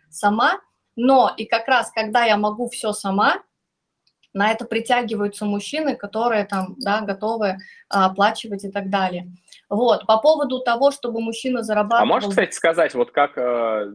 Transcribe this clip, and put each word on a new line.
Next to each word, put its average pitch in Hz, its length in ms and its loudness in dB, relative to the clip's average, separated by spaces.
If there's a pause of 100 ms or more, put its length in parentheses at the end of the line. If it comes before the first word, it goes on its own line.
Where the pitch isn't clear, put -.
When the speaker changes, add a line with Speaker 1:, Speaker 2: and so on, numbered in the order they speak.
Speaker 1:
сама, 233 500 0 (360)
но 247 420 4
и 214 80 -8
как 226 220 -2
раз, 254 240 2
когда 226 340 0
я 214 100 4
могу 214 320 -2
всё 214 260 -6
сама, 208 500 0 (920)
на 208 180 2
это 226 140 -4
притягиваются 226 800 -2
мужчины, 226 500 -4
которые 220 500 -2
там, 190 340 -6
да, 208 220 -2
готовы, 202 560 -4 (320)
а, 196 160 2
оплачивать 202 600 0
и 196 60 -10
так 196 180 -6
далее. 185 380 -2 (420)
Вот, 220 360 2
по 220 120 4
поводу 294 420 2
того, 254 320 2
чтобы 233 300 -6
мужчина 226 380 -4
Speaker 2:
А 220 40 -6
Speaker 1:
зарабатывал 214 440 2
Speaker 2:
можешь, 208 220 0
кстати, 190 240 0
сказать, 165 400 2
вот 123 180 0
как, 143 260 2
э, 117 580 0